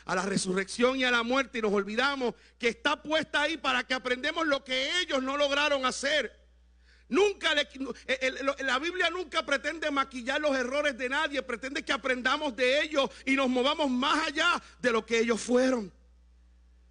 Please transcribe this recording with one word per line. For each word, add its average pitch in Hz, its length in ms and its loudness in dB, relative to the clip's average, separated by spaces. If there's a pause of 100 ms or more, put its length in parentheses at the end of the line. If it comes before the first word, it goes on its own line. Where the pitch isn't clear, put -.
a 175 100 -4
la 185 120 0
resurrección 196 720 0
y 262 60 2
a 247 60 2
la 240 120 4
muerte 247 360 0
y 226 40 -4
nos 208 100 2
olvidamos 233 600 0 (240)
que 233 100 0
está 294 320 -2
puesta 302 420 0
ahí 311 140 0
para 254 280 0
que 262 100 -2
aprendamos 262 520 -2
lo 277 180 0
que 269 360 -2
ellos 311 220 0
no 269 140 -2
lograron 285 500 2
hacer? 269 560 -2 (680)
Nunca 349 460 2
le, 285 140 0 (380)
el, 262 320 -2
el, 269 80 -4
lo, 269 140 0
la 262 180 0
Biblia 349 320 -2
nunca 330 340 -4
pretende 302 460 -2
maquillar 269 500 -2
los 294 160 2
errores 269 400 -2
de 247 120 -4
nadie, 277 340 -2
pretende 262 420 -6
que - 80 -2
aprendamos 262 640 -2
de 262 260 2
ellos 302 280 0 (160)
y 269 60 2
nos 269 180 2
movamos 277 400 2
más 294 380 0
allá 311 340 0 (180)
de 247 120 2
lo 220 120 2
que 226 160 0
ellos 226 200 2
fueron. 247 520 2 (1000)